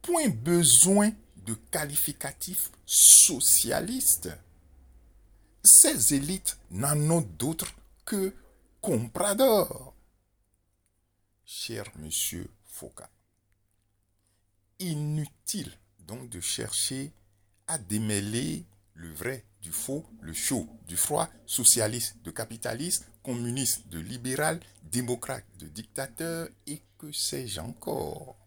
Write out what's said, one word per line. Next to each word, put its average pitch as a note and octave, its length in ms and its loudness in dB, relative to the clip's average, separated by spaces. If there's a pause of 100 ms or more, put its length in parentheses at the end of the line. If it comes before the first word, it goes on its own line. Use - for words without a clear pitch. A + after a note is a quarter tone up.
Point D#4+ 300 0
besoin F3 800 6 (240)
de G2+ 160 -10
qualificatifs - 1160 -6 (140)
socialistes. - 1500 6 (1300)
Ces - 500 8
élites D3 440 -4 (140)
n'en C#3+ 280 -2 (100)
ont E3+ 120 4
d'autres B2 520 -6 (300)
que G3 320 -4 (460)
compradors. G3+ 1120 0 (1600)
Cher A2 300 -10 (140)
Monsieur - 520 -8 (140)
Foucault, - 400 -18 (1800)
inutile D3+ 1000 -6 (220)
donc A#2 300 -14
de F2+ 100 -14
chercher C3 720 -6 (560)
à D#3+ 100 -8
démêler G#2+ 880 -4 (280)
le E2 180 -16
vrai B2 340 -8 (160)
du E2 120 -12
faux, D3 320 -6 (160)
le E2 100 -12
chaud F#2 340 -4 (220)
du F2 80 -12
froid, - 340 -2 (160)
socialiste A2+ 760 2
de E2+ 80 -10
capitaliste, A#2 720 -6 (160)
communiste A#2+ 680 -4
de E2 100 -10
libéral, C3 600 -6 (220)
démocrate B2 640 -6 (120)
de - 100 -18
dictateur E3 800 -10 (200)
et - 140 -12 (160)
que D3+ 140 -16
sais-je C3+ 480 -6
encore. - 880 -10